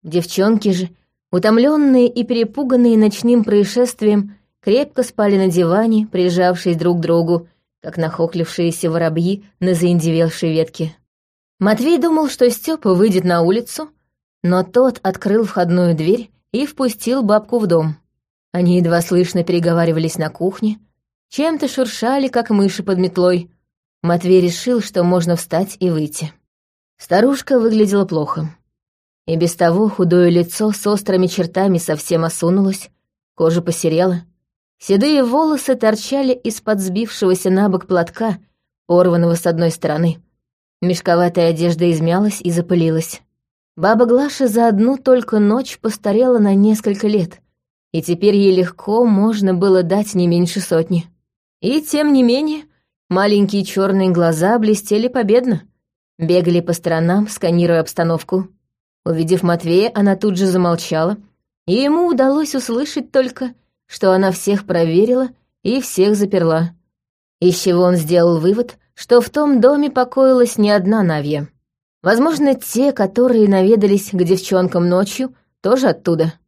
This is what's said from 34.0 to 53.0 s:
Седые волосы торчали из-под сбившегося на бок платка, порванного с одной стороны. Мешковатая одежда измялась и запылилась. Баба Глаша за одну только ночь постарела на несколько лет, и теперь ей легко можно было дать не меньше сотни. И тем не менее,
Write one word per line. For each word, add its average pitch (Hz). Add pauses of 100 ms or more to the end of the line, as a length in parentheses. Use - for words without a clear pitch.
Седые 269
волосы 269
торчали 254
из-под 214
сбившегося 190
на 196
бок 185
платка, 185 (480)
порванного 170
с 170
одной 165
стороны. 165 (600)
Мешковатая 175
одежда 170
измялась 175
и 180
запылилась. 165 (540)
Баба 220
Глаша 269
за 233
одну 226
только 247
ночь 214
постарела 226
на 202
несколько 214
лет, 208 (520)
и 165
теперь 190
ей 196
легко 202
можно 208
было 185
дать 202
не 180
меньше 175
сотни. 170 (540)
И 294
тем 294
не 262
менее, 302 (440)